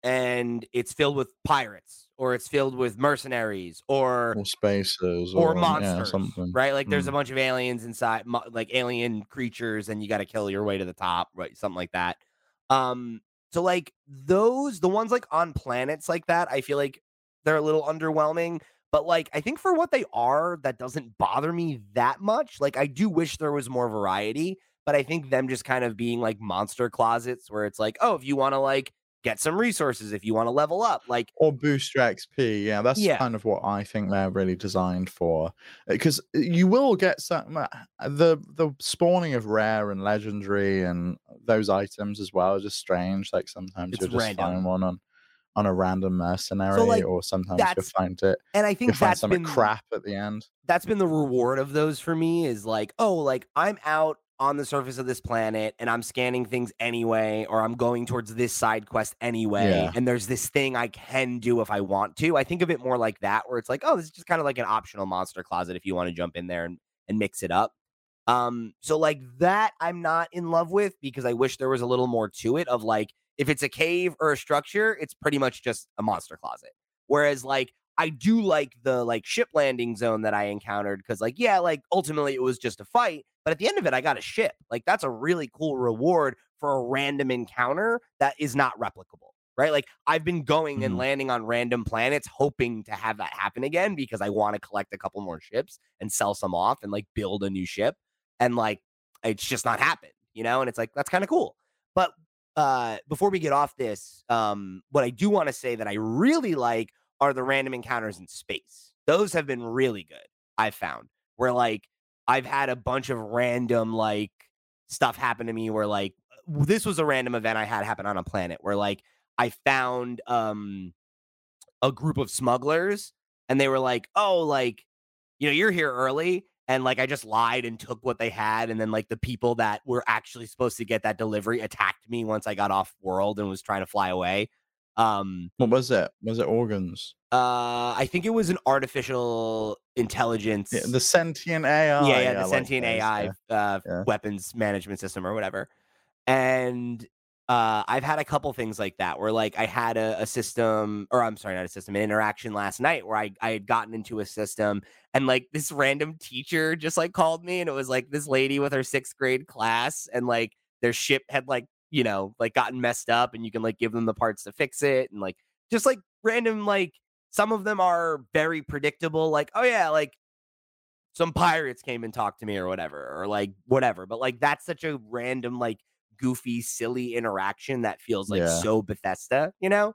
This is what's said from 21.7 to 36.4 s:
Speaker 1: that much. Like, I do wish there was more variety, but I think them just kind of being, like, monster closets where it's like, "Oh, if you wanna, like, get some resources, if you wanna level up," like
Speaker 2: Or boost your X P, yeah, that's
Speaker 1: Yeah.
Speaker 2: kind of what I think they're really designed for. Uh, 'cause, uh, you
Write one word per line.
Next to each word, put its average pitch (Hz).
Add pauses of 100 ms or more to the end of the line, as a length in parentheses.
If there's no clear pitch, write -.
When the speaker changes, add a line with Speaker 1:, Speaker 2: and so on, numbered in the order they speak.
Speaker 1:
that 123
much. 226
Like, 139
I 143
do 151
wish 165
there 151
was 131
more 123
variety, 107 (280)
but 147
I 139
think 147
them 131
just 127
kind 127
of 113
being, 117
like, 110
monster 104
closets 120
where 107
it's 101
like, 110
"Oh, 226
if 131
you 139
wanna, 135
like, 139 (300)
get 113
some 156
resources, 147
if 98
you 110
wanna 113
level 151
up," 196
like 120
Speaker 2:
Or 156
boost 139
your 131
X 107
P, 107
yeah, 107
that's 139
Speaker 1:
Yeah. 147
Speaker 2:
kind 123
of 104
what 107
I 101
think 101
they're 95
really 92
designed 92
for. 82 (360)
Uh, 85
'cause, 156 (160)
uh, 151
you 175